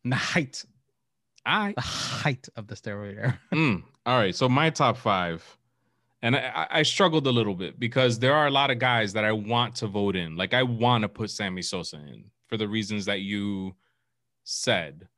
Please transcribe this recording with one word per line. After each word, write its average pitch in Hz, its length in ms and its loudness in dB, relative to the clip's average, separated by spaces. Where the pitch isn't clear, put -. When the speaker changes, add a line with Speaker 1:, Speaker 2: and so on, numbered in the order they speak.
Speaker 1:
In 127 60 -2
the 127 80 2
height. - 460 -2
Speaker 2:
All 175 140 2
right. 202 160 -2
Speaker 1:
The 123 60 -4
height - 760 -4
of 104 100 -12
the 101 80 -12
steroid 101 420 -10
era. 110 280 -2
<laughs> - 80 -10
Speaker 2:
Mm. 143 300 2
All 127 120 4
right. 95 180 2
So 131 140 2
my 147 200 4
top 123 280 2
five, 90 600 -2
and 120 140 2
I, 139 40 2
I, 160 80 2
I 156 40 4
struggled 156 440 2
a 131 40 4
little 107 240 2
bit 87 240 -8
because 120 400 2
there 131 140 4
are 151 140 4
a 139 40 2
lot 139 200 2
of 120 80 -2
guys 113 340 2
that 107 100 0
I 107 80 2
want 110 440 0
to 113 120 -4
vote 101 300 0
in. 82 180 -4
Like, 92 180 -2
I 127 100 4
want 117 400 2
to 101 60 -2
put 107 200 -8
Sammy 92 320 -6
Sosa 85 360 -6
in 71 280 -18
for 113 100 -6
the 107 100 -2
reasons 104 380 -2
that 101 160 -2
you 98 540 -4
said 82 640 -2